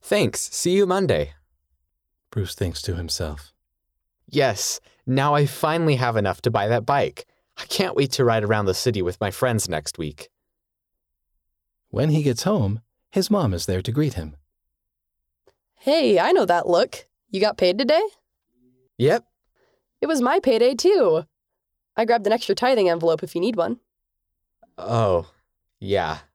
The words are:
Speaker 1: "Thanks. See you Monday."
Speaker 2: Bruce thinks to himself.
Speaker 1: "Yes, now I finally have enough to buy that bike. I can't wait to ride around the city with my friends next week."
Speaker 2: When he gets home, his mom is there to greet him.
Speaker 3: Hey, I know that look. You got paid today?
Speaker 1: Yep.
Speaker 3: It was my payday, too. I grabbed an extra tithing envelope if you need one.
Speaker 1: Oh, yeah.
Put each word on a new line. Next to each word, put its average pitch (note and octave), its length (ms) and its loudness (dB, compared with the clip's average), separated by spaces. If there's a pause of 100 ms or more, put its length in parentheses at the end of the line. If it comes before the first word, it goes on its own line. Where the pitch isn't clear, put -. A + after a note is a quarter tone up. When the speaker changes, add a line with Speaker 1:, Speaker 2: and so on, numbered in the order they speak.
Speaker 1:
"Thanks. G3+ 480 -2
See - 260 -2
you G3+ 120 2
Monday." C#3 480 0 (960)
Speaker 2:
Bruce F#2+ 240 -6
thinks F2 260 -6
to F2+ 140 -6
himself. D#2+ 580 -10 (760)
Speaker 1:
"Yes, C3 520 -2 (260)
now C3+ 300 0
I D3 100 4
finally D#3 520 0
have A#2+ 200 0
enough F#2+ 240 -2
to B2 100 0
buy G#2 160 0
that A2 200 -2
bike. C#3 400 -2 (280)
I - 100 -16
can't - 300 -4
wait C#3 180 0
to C3 120 0
ride A2+ 180 2
around G#2 220 0
the F#2+ 80 0
city G2+ 300 -2
with F2+ 180 -4
my G#2 80 -2
friends A2+ 400 -2
next D#2 300 -8
week." D2+ 320 -10 (1600)
Speaker 2:
When C3 200 0
he D3+ 140 2
gets B2+ 200 0
home, A2+ 380 0 (300)
his F#3+ 180 -2
mom F3 240 2
is E2+ 140 -6
there F#2 160 -2
to - 80 -4
greet C#3+ 240 -2
him. D#2 200 -10 (1500)
Speaker 3:
Hey, C4 380 4
I A#3+ 140 4
know E4+ 100 4
that F3 240 2
look. F3+ 400 0 (220)
You F#3+ 100 -6
got G#3 180 0
paid C4 200 2
today? D4+ 280 2 (920)
Speaker 1:
Yep. E3+ 280 2 (760)
Speaker 3:
It - 60 -2
was D#4 120 0
my B3+ 220 2
payday, A#3 340 2
too. A3 480 4 (720)
I A3 80 0
grabbed A3 240 0
an G#3+ 60 4
extra A3+ 200 -2
tithing A3 360 2
envelope E3 340 0
if D#3+ 100 -14
you E3+ 60 -4
need A3 160 0
one. G3 240 -2 (1000)
Speaker 1:
Oh, G2 540 0 (480)
yeah. F2+ 400 -2 (160)